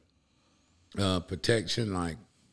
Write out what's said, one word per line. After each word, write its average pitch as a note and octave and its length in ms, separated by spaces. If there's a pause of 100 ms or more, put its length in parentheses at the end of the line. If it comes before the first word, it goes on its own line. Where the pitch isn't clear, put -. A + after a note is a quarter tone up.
(960)
uh, F#2+ 220
protection, G2+ 760
like, F2 220 (380)